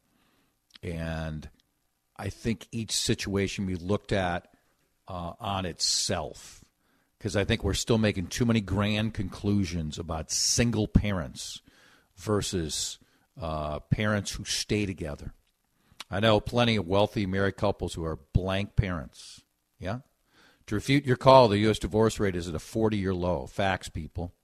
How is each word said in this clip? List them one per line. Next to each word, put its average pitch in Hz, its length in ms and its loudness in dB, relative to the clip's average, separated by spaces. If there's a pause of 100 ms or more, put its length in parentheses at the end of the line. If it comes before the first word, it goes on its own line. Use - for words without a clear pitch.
(840)
and 80 680 -6 (680)
I 104 140 -6
think - 420 -6
each 113 200 -6
situation 98 760 -2
we 92 100 -2
looked 90 360 -2
at, 90 360 -2 (600)
uh, 87 320 -10
on 98 260 -4
itself, - 1000 -4 (560)
'cause 107 160 -4
I 98 100 2
think 113 180 0
we're 98 100 0
still - 240 2
making 98 300 2
too - 180 0
many 113 160 4
grand 104 540 0
conclusions 87 840 -2
about 82 320 -6
single 117 580 2
parents - 760 -2 (540)
versus, - 840 -2 (400)
uh, 76 400 -4
parents 107 520 0
who - 120 -8
stay - 420 -2
together. 85 480 -8 (760)
I 92 100 -2
know 107 200 6
plenty 117 360 2
of 90 120 -2
wealthy 101 380 2
married 95 300 0
couples 98 380 -2
who 85 100 -6
are 80 160 -4 (140)
blank 95 420 0
parents. - 640 -4 (380)
Yeah? 101 200 -6 (680)
To 107 100 -4
refute 139 300 2
your 123 120 2
call, 131 300 10
the 101 120 4
U 107 100 4
S 104 100 2
divorce 107 400 2
rate 95 160 0
is 85 120 -4
at 80 80 -6
a 78 40 -2
forty-year 107 540 0
low. 87 320 -2
Facts, 95 440 -2
people. 85 440 -8 (100)